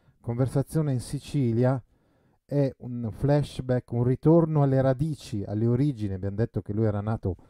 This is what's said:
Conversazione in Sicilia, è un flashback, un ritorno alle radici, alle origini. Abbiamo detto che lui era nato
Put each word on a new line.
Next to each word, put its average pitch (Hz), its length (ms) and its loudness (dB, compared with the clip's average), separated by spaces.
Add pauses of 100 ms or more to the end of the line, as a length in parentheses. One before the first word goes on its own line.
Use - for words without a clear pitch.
(200)
Conversazione 131 720 -2
in 123 80 -2
Sicilia, 127 800 0 (640)
è 143 260 0 (100)
un 120 300 -8
flashback, 131 840 0
un 120 120 2
ritorno 156 580 4
alle 131 200 4
radici, 135 640 -2
alle 107 220 -2
origini. 120 460 0
Abbiamo 98 240 -4
detto 110 240 -2
che 101 140 -6
lui 110 100 0
era 104 160 0
nato 104 360 -4 (140)